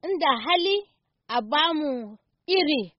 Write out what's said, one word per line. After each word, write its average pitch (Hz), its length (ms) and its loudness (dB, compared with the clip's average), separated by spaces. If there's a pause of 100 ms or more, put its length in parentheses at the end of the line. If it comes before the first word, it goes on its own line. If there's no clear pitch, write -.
inda 320 280 0 (100)
hali 349 360 0 (520)
a 240 120 0
ba 294 320 0
mu 254 440 -4 (300)
iri 294 520 2